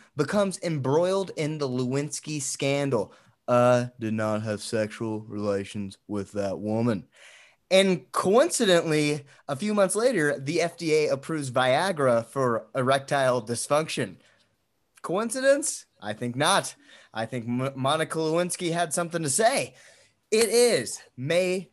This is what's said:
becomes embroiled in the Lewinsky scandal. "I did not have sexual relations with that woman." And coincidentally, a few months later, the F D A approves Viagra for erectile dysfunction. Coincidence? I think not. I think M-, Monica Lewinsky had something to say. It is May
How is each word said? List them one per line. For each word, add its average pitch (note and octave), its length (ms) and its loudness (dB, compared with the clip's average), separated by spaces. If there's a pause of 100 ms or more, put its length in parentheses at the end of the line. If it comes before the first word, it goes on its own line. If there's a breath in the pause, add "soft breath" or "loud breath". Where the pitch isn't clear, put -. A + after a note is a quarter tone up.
(160 loud breath)
becomes F#3+ 460 0
embroiled E3+ 720 0
in D#3 220 -4
the C#3+ 100 -2
Lewinsky C#3 720 -4
scandal. C#3 720 -2 (340 soft breath)
"I B2 440 4 (100)
did A2 140 -2
not G#2+ 260 0
have G#2+ 220 -6
sexual A2 580 -4
relations G#2 800 -6 (100)
with G2+ 240 -6
that G2 280 -4
woman." G#2+ 460 -2 (640 loud breath)
And F#3+ 400 4
coincidentally, E3+ 1160 2 (220 soft breath)
a C#3 60 -4
few G#3 200 -2
months G3 220 2
later, G3+ 440 2
the D#3 220 -2
F E3+ 160 -4
D D#3+ 160 0
A D3+ 140 4
approves C#3 420 -4
Viagra C3 760 2
for A#2+ 500 -2
erectile C3+ 680 0
dysfunction. A#2+ 760 -4 (840 soft breath)
Coincidence? C4 840 0 (160)
I G#2+ 140 -6
think B2 200 -6
not. D#3 400 2 (380 loud breath)
I A2+ 140 -4
think A#2+ 180 -8
M-, B2+ 320 -2
Monica D3+ 400 -2
Lewinsky E3 560 -2
had E3+ 220 -2
something E3+ 280 -4
to D3+ 60 -2
say. G3+ 460 0 (560 soft breath)
It A3 180 4
is G#3 540 2 (160)
May F3+ 540 0